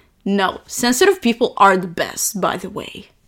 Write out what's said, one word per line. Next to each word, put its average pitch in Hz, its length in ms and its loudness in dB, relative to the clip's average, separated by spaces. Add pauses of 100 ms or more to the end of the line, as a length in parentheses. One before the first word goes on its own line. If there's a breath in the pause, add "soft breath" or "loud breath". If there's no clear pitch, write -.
(240 soft breath)
No, 196 420 0
sensitive 370 560 2
people 233 360 0
are 190 180 6
the 180 100 -2
best, 170 540 -6
by - 160 -2
the 190 140 -10
way. - 400 -14 (180)